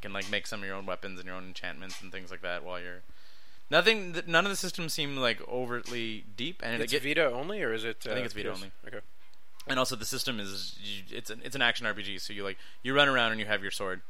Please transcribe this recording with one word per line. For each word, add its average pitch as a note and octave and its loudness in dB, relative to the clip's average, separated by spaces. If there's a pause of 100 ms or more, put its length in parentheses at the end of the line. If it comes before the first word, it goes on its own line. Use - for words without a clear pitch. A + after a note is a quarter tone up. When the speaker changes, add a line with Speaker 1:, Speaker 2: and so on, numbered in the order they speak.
Speaker 1:
can, G2+ -4
like, G2 -2
make G2+ 0
some G#2+ -4
of G2 -4
your F#2+ -2
own G2 -4
weapons F#2 -4
and F#2 -6
your F#2 -4
own F#2 -4
enchantments F#2 -6
and F#2 -6
things F#2 -6
like F#2 -6
that F2 -2
while F2+ -4
you're. F2+ -6 (680)
Nothing. F3+ 6
Th-, E3 -2
none E3+ 8
of G3+ 2
the F#3+ 0
systems F3 0
seem, C#3+ 0
like, A#2+ 4
overtly A#2+ -2 (120)
deep, D3+ -4
and A#2 0
it D3 0
Speaker 2:
It's B2 0
Speaker 1:
get D3 2
Speaker 2:
Vita D3+ 4
only, E3 -2
or A#2 2
is A2 0
it, A2+ -2
Speaker 1:
I A2 -2
think A#2 2
Speaker 2:
uh, B2 0
Speaker 1:
it's G#2 -4
Vita G#2 -2
Speaker 2:
P - -2
S? F#2 -4
Speaker 1:
only. F#2+ -6 (160)
Speaker 2:
Okay. G#2+ -6 (680)
Speaker 1:
And C3 2
also B2+ 2
the G#2+ -2
system A#2+ 0
is, G2 -4
you, G2+ -4
it's G2+ -4
an, A#2 -4
it's A#2+ -4
an C3+ 4
action A#2 4
R G#2+ 2
P G#2 -2
G, F#2+ -4
so - -4
you, G2+ -4
like, G2 -2 (260)
you C3 0
run C#3+ 8
around A#2+ 6
and A2 0
you G#2 0
have G#2 2
your G2 -2
sword, F#2 -2